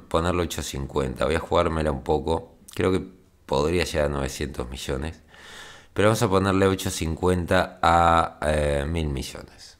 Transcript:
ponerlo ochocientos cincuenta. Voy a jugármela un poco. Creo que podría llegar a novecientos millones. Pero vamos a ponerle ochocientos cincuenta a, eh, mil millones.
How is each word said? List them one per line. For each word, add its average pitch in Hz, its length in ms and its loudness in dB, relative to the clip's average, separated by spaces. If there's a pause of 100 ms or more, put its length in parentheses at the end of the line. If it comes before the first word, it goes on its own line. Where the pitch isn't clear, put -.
ponerlo 87 360 0
ochocientos - 280 -6
cincuenta. 67 540 -4
Voy 73 100 0
a 85 40 0
jugármela 82 520 0
un 67 100 -4
poco. 78 540 -2 (180)
Creo 92 200 0
que 92 120 0 (400)
podría 80 380 0
llegar 78 220 0
a 71 40 0
novecientos 69 600 -6
millones. 67 520 -8 (720)
Pero 98 140 4
vamos 113 160 2
a 110 60 2
ponerle 95 360 4
ochocientos 95 320 0
cincuenta 90 840 0
a, 85 600 4
eh, 73 460 0
mil 80 220 -2
millones. - 720 -12